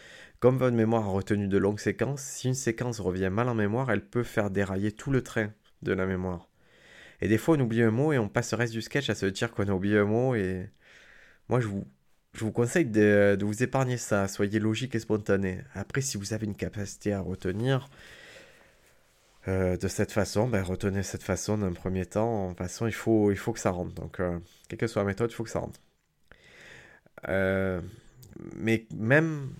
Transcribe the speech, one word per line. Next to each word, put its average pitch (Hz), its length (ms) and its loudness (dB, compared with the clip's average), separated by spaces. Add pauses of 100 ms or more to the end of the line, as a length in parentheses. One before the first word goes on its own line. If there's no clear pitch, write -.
(400)
Comme 127 180 6
votre 123 180 2
mémoire 113 300 4
a 98 60 -2
retenu 101 360 0
de 98 100 2
longues 101 220 2
séquences, 120 420 -2
si - 280 -8
une 127 40 2
séquence 120 460 -2
revient 92 320 0
mal 117 180 0
en 120 60 0
mémoire, 110 340 0
elle 104 160 0
peut 120 180 -2
faire 104 280 -2
dérailler 98 400 0
tout - 200 -6
le 123 120 2
train 104 280 -4 (300)
de 101 100 -2
la 92 140 0
mémoire. 92 440 -4 (720)
Et 90 60 0
des 110 120 4
fois, 165 160 4
on 143 60 2
oublie 113 200 2
un 113 100 6
mot 143 220 2
et 131 60 2
on 104 100 0
passe - 220 -2
le 110 60 0
reste 117 160 -2
du 113 80 -4
sketch 139 280 -2
à 104 60 -2
se - 100 -2
dire 98 260 -2
qu'on 101 160 -2
a 101 60 0
oublié 101 240 2
un 104 80 6
mot. 120 300 2
Et 92 340 -2 (800)
moi, 117 100 2
je 117 80 0
vous, 98 200 -6 (460)
je - 100 -8
vous 107 80 0
conseille 120 340 2
de, 104 540 6
de 101 60 -2
vous 107 180 -2
épargner 127 340 0
ça. 101 300 0
Soyez 101 320 0
logique 110 360 -2
et 113 40 -2
spontané. 98 640 0 (120)
Après, 101 280 -4
si - 160 -4
vous 98 160 -6
avez 107 120 -4
une 104 100 -4
capacité 101 580 -6
à 98 80 -2
retenir, 101 680 -2 (1600)
euh, 92 300 2
de 95 100 -2
cette - 240 -2
façon, 104 360 0
ben, 104 160 0
retenez 95 400 -2
cette - 200 -8
façon 101 360 0
d'un 95 140 0
premier 92 320 -4
temps. 107 420 -2
En 90 80 -8
façon, 92 320 -6
il 107 60 -2
faut, 107 380 4
il 95 60 0
faut 117 160 -4
que - 60 -12
ça 104 120 0
rentre. 87 220 -6
Donc, 87 260 -10
euh, 87 200 -2 (280)
quelle 110 120 -12
que 117 80 0
soit 104 160 -2
la 98 40 0
méthode, 117 240 -2
il - 40 -14
faut 113 80 -8
que 113 60 -10
ça - 100 -4
rentre. - 200 -8 (1500)
Euh, 95 540 0 (760)
mais 110 400 0
même 143 540 2 (100)